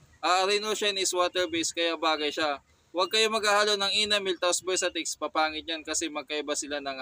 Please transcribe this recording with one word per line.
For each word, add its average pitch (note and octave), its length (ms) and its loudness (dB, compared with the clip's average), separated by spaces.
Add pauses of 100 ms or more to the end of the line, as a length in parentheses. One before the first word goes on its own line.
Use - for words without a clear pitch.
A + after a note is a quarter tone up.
(220)
ah, F3+ 240 4
Rain G#3 180 2
Ocean G#3 320 0
is F#3 140 0
water-based, F3 640 0
kaya E3 240 0
bagay D3+ 320 0
siya. D3 320 -2 (320)
Huwag F3+ 180 0
kayo A3 160 4
maghahalo G#3 480 2
ng G3 160 0 (140)
Enamel G3 340 0
tapos F3 240 2
Versatix, F3 540 -2
papangit D#3 500 -2
yan D#3+ 160 -6
kasi D#3 240 -4
magkaiba D3 480 -4
sila C#3+ 240 -6
ng C3+ 200 -8